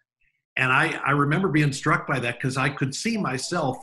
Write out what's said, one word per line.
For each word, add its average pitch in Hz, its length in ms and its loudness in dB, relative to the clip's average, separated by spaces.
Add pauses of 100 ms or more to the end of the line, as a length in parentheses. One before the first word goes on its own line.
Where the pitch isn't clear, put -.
(560)
And 127 160 2
I, 151 320 0
I 131 80 0
remember 147 360 2
being 147 240 4
struck 156 340 0
by 139 140 -2
that 120 200 -4
'cause 123 160 -2
I 135 120 2
could 143 260 -2
see 226 240 -2
myself 135 640 -2